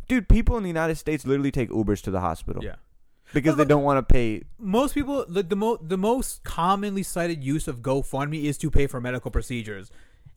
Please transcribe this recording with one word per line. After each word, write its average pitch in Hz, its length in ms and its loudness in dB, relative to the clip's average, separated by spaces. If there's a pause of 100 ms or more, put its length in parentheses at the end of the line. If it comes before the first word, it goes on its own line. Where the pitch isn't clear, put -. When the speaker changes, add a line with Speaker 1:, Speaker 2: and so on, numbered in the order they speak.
Speaker 1:
dude, 247 220 0
people 233 280 6
in 208 60 -4
the 180 60 -4
United 160 260 0
States 151 300 -4
literally 139 260 2
take 127 180 -2
Ubers 104 340 0
to 104 80 -6
the 92 100 -2
hospital. 85 420 -6
Speaker 2:
Yeah. - 120 -10 (580)
Speaker 1:
Because 147 180 2
Speaker 2:
Well, 143 60 -2
Speaker 1:
they 151 60 4
Speaker 2:
the 139 60 2
Speaker 1:
don't 147 140 4
wanna 139 200 2
pay. 113 400 6 (160)
Speaker 2:
Most 233 340 0
people, 277 340 -2
the, 175 140 -2
the 185 140 -4
mo-, 214 260 -2
the 165 160 -4
most 226 460 -2
commonly 196 580 -2
cited 170 420 -4
use 143 240 -2
of 123 140 -10
GoFundMe 139 600 -2
is 147 160 -2
to 156 100 -4
pay 147 180 6
for 139 140 -8
medical 123 300 -6
procedures. 110 580 -6 (480)